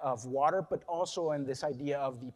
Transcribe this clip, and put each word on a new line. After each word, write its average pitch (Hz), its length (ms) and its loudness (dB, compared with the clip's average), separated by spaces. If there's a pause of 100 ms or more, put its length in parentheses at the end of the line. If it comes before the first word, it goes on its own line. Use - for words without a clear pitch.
of 127 240 0
water, 147 420 4
but 151 180 -2
also 170 460 0
in 143 140 0
this 131 180 -4
idea 139 360 -2
of 131 200 -2
the 127 160 -10